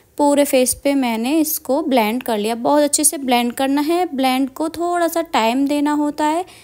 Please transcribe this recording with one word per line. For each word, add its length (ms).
पूरे 260
फेस 300
पे 200
मैंने 460
इसको 420
ब्लेंड 400
कर 160
लिया। 180
बहुत 260
अच्छे 220
से 140
ब्लेंड 340
करना 280
है, 260
ब्लेंड 440
को 180
थोड़ा 400
सा 160
टाइम 440
देना 260
होता 320
है 180